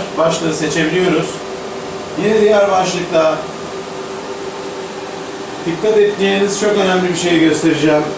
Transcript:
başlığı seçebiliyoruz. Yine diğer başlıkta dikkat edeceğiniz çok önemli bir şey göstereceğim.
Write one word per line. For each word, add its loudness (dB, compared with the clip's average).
başlığı 0
seçebiliyoruz. 0
Yine 4
diğer 6
başlıkta 2
dikkat 2
edeceğiniz 2
çok 2
önemli 2
bir 0
şey 2
göstereceğim. 4